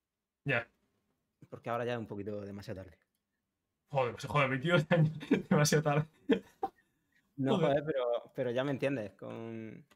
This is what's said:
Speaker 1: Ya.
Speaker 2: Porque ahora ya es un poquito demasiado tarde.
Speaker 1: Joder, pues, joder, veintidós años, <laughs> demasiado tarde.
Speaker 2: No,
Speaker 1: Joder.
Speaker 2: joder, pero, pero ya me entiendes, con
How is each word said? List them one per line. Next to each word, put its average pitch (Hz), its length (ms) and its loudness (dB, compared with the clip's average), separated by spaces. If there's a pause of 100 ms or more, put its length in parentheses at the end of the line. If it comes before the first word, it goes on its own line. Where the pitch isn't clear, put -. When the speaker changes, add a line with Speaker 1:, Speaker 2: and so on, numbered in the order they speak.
(460)
Speaker 1:
Ya. 123 220 -2 (840)
Speaker 2:
Porque - 200 -12
ahora 117 160 0
ya 123 80 -2
es 120 60 -4
un 107 80 -8
poquito 104 340 -8
demasiado 98 420 -10
tarde. - 140 -20 (920)
Speaker 1:
Joder, 127 240 0
pues, - 120 -12
joder, 139 240 2
veintidós 151 420 2
años, 160 280 6
<laughs> - 300 0
demasiado 151 340 4
tarde. 151 220 2 (1300)
Speaker 2:
No, 135 220 2
Speaker 1:
Joder. 160 120 4
Speaker 2:
joder, 147 160 2
pero, 123 500 -2
pero 123 160 -2
ya 127 120 0
me 143 80 0
entiendes, 127 420 -2
con 113 680 -12 (120)